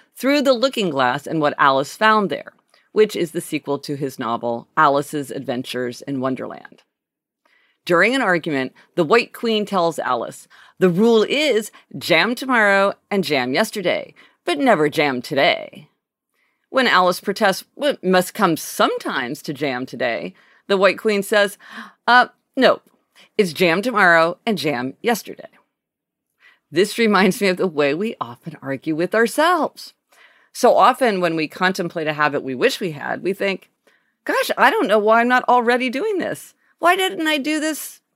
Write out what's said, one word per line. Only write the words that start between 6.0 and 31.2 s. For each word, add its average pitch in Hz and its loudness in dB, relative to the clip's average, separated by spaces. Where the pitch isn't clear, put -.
in 139 -8
Wonderland. 120 -8
During 190 2
an 269 0
argument, 160 -2
the 180 2
White 214 2
Queen 220 -2
tells 170 -2
Alice, - -6
"The 180 4
rule 214 4
is 247 -2
jam 170 2
tomorrow 208 2
and 196 0
jam 131 -2
yesterday, 175 -4
but 339 -2
never 208 2
jam 143 -2
today." - -2
When 254 0
Alice 180 2
protests, 196 -2
"Well, 190 -2
it - -10
must 185 2
come 175 0
sometimes 190 -4
to 156 -10
jam 131 -6
today," 123 -6
the 202 0
White 190 2
Queen 208 0
says, 202 0
"Uh, 247 6
no, 233 4
it's 185 2
jam 170 2
tomorrow 175 4
and 208 -2
jam 131 -4
yesterday." - -4
This 190 0
reminds 202 2
me 202 0
of 185 0
the 180 -2
way 143 0
we 214 -6
often 120 -12
argue 139 -6
with 175 -2
ourselves. 294 0
So 233 4
often 214 2